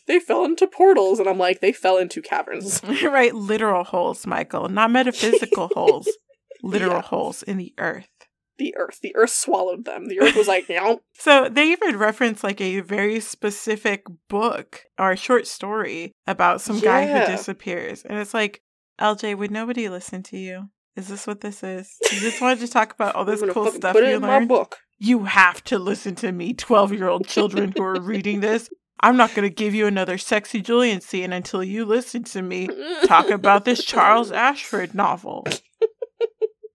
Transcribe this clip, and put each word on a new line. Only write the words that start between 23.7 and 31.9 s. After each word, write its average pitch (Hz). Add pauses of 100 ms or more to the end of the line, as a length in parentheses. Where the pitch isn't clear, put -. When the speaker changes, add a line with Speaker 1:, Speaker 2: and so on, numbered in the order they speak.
Speaker 2:
stuff 185
Speaker 1:
put 196
it 269
Speaker 2:
you 254
Speaker 1:
in -
my 208 (100)
Speaker 2:
learned?" 233
Speaker 1:
book. 247 (200)
Speaker 2:
You 214
have 190
to 233
listen 196
to 196
me, 180
twelve-year-old 196
children 202
who 214
are 185
reading 202
this. 214 (320)
I'm 240
not 233
gonna 202
give 208
you 214
another 190
sexy 214
Julian 233
scene 180
until 180
you 202
listen 233